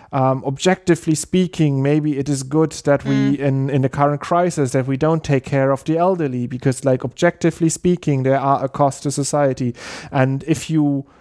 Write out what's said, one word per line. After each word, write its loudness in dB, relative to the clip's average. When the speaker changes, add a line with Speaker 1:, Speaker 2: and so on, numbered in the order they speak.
Speaker 1:
um, 0
objectively 0
speaking, 0
maybe 2
it -2
is -2
good 0
that 0
we, 2
Speaker 2:
Mm. -4
Speaker 1:
in, 0
in 2
the 2
current 0
crisis, 0
that 0
we -2
don't 0
take 0
care 0
of -2
the 0
elderly 0
because, -2
like, 2
objectively 0
speaking, 0
they 2
are 0
a -2
cost 0
to -4
society." -2
And 0
if -2
you 0